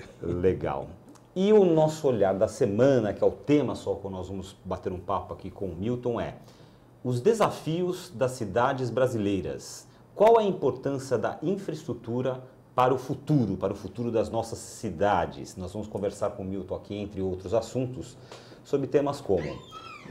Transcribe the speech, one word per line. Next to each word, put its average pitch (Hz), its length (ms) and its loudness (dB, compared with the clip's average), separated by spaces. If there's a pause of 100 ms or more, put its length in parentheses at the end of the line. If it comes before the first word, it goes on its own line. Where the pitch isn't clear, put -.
(200)
Legal. 80 640 0 (500)
E 196 160 4
o 208 140 8
nosso 156 420 4
olhar 98 280 4
da 104 120 2
semana, 113 640 4
que - 120 -4
é - 20 8
o 95 60 6
tema 139 420 2
só 98 220 -4
que 98 140 -8
nós 92 180 -8
vamos 95 360 -10
bater 92 300 -4
um 90 60 -6
papo 92 340 -4
aqui - 160 -12
com - 160 -10
o 87 100 -6
Milton, 117 460 -2
é 78 140 -6 (680)
os 123 160 -2
desafios 180 920 0
das 127 200 0
cidades 123 580 0
brasileiras. 104 960 -2 (260)
Qual 226 240 8
a 220 60 4
importância 135 760 0
da 110 240 -2
infraestrutura 131 1000 -4 (320)
para 127 180 6
o 127 60 0
futuro, 120 580 2
para 98 160 -2
o - 20 -8
futuro 117 360 -6
das 110 180 2
nossas 107 300 -4
cidades? 90 960 -2
Nós 90 180 -8
vamos 107 140 -8
conversar 101 460 -4
com 98 100 -10
o - 20 -8
Milton 95 300 -6
aqui, 101 200 -10
entre 101 280 -6
outros 90 320 -4
assuntos, 127 600 -4 (480)
sobre 135 220 -2
temas 139 340 0
como - 600 -4 (320)